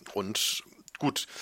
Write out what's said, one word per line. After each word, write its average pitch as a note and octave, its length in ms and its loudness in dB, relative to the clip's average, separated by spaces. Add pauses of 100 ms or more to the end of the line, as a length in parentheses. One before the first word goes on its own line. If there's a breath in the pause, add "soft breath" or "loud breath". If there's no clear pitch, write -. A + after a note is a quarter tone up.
(140)
und - 500 2 (360)
gut, - 280 2 (140 loud breath)